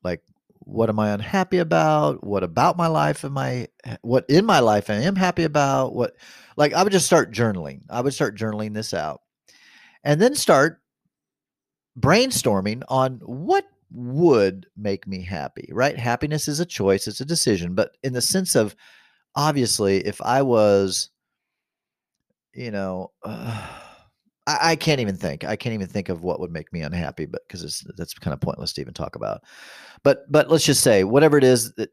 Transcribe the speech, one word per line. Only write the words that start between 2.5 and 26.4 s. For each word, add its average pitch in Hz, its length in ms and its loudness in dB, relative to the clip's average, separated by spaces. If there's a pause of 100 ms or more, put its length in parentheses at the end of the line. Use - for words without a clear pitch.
my 170 100 0
life 151 380 0
am 139 120 -8
I, 127 300 -6 (340)
what 120 280 0
in 170 160 6
my 190 140 4
life 107 300 4
I 107 60 0
am 156 200 0
happy 180 280 0
about? 139 500 0
What, 120 220 -4 (400)
like, 147 180 2
I 175 100 2
would 202 80 0
just 185 140 2
start 143 260 4
journaling. 95 580 -4
I 117 120 -6
would 139 120 -2
start 110 240 -4
journaling 107 360 -6
this 107 200 -8
out 76 280 -6 (800)
and 147 180 2
then 254 140 4
start 160 460 2 (1160)
brainstorming 127 880 2
on 131 380 0
what 247 400 -2 (260)
would 120 760 2 (100)
make 101 300 -6
me 92 140 -8
happy, 87 500 -10
right? 135 260 -2
Happiness 127 500 -4
is 147 120 -4
a 175 60 -2
choice. 98 420 0
It's 107 140 -10
a 135 40 -8
decision. 98 500 0
But 101 280 -2
in 131 100 -4
the 123 80 -4
sense 185 340 -2
of, 117 200 0 (600)
obviously, 127 680 2
if - 160 -8
I 127 200 0
was, 104 680 2 (1400)
you 120 180 -12
know, 95 400 -6 (120)
uh, 110 440 -10 (800)
I, - 240 2
I 165 40 2
can't 151 260 0
even 101 140 -2
think. 82 280 -6
I 76 120 -4
can't 117 180 -6
even 101 140 -6
think 95 220 -6
of 85 140 -6
what 87 160 -2